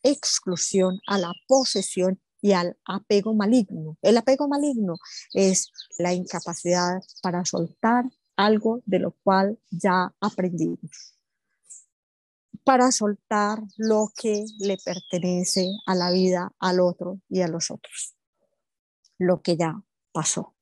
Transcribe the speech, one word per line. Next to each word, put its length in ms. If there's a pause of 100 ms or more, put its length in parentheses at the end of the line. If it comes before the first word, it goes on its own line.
exclusión, 1040
a 120
la 160 (120)
posesión 720 (220)
y 120
al 340
apego 480
maligno. 640
El 160
apego 320
maligno 460 (400)
es 360 (280)
la 160
incapacidad 880 (200)
para 220
soltar 600 (300)
algo 500
de 140
lo 100 (120)
cual 360 (120)
ya 480
aprendimos, 960 (1500)
para 260
soltar 720 (140)
lo 400
que 300 (140)
le 180
pertenece 920 (140)
a 100
la 160
vida, 480
al 220
otro 480
y 140
a 60
los 220
otros, 460 (1000)
lo 240
que 160
ya 240 (300)
pasó. 500